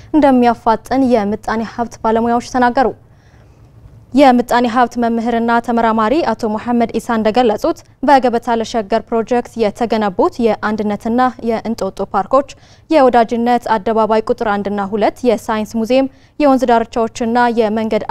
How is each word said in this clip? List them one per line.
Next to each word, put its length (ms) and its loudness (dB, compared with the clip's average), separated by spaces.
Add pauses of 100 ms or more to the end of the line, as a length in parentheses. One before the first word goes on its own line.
(120)
እንደሚያፋጥን 960 2
የምጣኔ 580 -2
ሀብት 320 -8
ባለሙያዎች 520 -2
ተናገሩ። 400 0 (1200)
የምጣኔ 540 4
ሀብት 280 0
መምህርና 640 -2
ተመራማሪ 540 0 (100)
አቶ 240 -2
መሐመድ 460 -2
ኢሳ 200 -4
እንደገለጹት፣ 640 0 (240)
በገበታ 540 2
ለሸገር 460 -4
ፕሮጀክት 540 -4
የተገነቡት 840 0
የአንድነትና 800 -2 (240)
የእንጦጦ 540 -4 (100)
ፓርኮች፣ 420 0 (400)
የወዳጅነት 800 2
አደባባይ 540 0
ቁጥር 260 -4
አንድና 360 -4
ሁለት፣ 360 -2
የሳይንስ 520 -2
ሙዚየም፣ 360 0 (300)
የወንዝ 260 2
ዳርቻዎችና 880 0
የመንገድ 560 -2